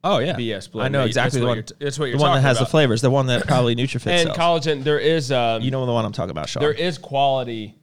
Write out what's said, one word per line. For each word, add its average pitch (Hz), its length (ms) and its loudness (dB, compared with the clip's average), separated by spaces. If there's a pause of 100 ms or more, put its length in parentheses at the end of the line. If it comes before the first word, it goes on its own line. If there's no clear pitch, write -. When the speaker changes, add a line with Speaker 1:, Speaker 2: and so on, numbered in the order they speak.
Speaker 1:
Oh, 190 160 2
yeah. 151 160 0
Speaker 2:
B 117 160 -4
S 98 160 -8
Speaker 1:
I - 40 -20
Speaker 2:
blend. 127 220 -2
Speaker 1:
know 139 60 2
Speaker 2:
That's 123 100 2
Speaker 1:
exactly 123 320 0
the 117 40 0
Speaker 2:
what 120 60 0
Speaker 1:
one. 113 60 -2
Speaker 2:
you're 107 60 -8
t-, - 160 -16
that's 143 200 -6
what 151 100 -2
you're 123 80 -2
Speaker 1:
The 143 40 2
one 160 100 4
that 165 60 4
Speaker 2:
talking 135 100 4
Speaker 1:
has 127 100 4
the 113 60 2
Speaker 2:
about. - 80 -4
Speaker 1:
flavors, 127 300 4
the 127 100 4
one 135 160 2
that 120 200 0
probably 123 280 2
NutraFit 123 320 -4
Speaker 2:
And 170 260 2
Speaker 1:
sells. - 40 -6
Speaker 2:
collagen, 160 460 0
there 147 160 2
is, 151 320 0
um, 117 300 0
Speaker 1:
You 131 100 -2
know 131 140 -2
the 123 80 -2
one 113 120 2
I'm 104 60 -4
talking 92 200 -4
about, 76 180 -6
Sean. - 120 -4
Speaker 2:
there 147 120 0
is 165 240 -4
quality 127 840 -2